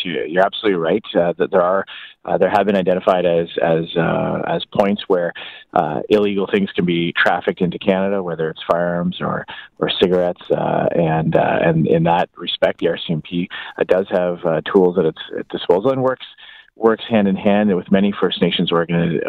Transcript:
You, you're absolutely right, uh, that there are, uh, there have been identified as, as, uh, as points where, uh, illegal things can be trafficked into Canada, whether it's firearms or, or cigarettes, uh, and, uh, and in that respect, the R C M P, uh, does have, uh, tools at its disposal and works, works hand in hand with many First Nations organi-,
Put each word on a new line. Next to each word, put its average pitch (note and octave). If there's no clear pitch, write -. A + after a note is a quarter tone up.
You, C#2+
you're F#2
absolutely G2+
right, F2
uh, E2+
that D2+
there F#2
are, F#2+
uh, F2
there F#2
have G2+
been G2+
identified F#2
as, E2+
as, E2
uh, E2
as E2+
points -
where, F2
uh, D2+
illegal G2+
things G2
can F#2
be E2+
trafficked F#2+
into F2
Canada, G2
whether D#2+
it's -
firearms F2
or, -
or -
cigarettes, F2+
uh, -
and, D#3+
uh, A#2+
and E3
in E2
that E2+
respect, -
the F2
R F2
C -
M D#2
P, F2+
uh, -
does F#2
have, F2+
uh, D#2+
tools F2+
at E2
its D#2+
disposal G2+
and C3
works, B2+
works A2
hand G#2
in F#2+
hand G2+
with F2
many G2
First F2+
Nations F2
organi-, E2+